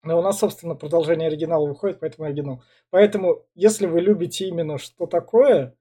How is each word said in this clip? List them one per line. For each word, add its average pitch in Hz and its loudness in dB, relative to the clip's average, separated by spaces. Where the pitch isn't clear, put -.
Но 165 0
у - 0
нас, 196 -2
собственно, 170 -4
продолжение 160 0
оригинала 156 -2
выходит, 185 -6
поэтому 156 -10
оригинал. 143 -8
Поэтому, 190 2
если 202 2
вы 170 0
любите 190 0
именно 160 -6
что - -12
такое 175 2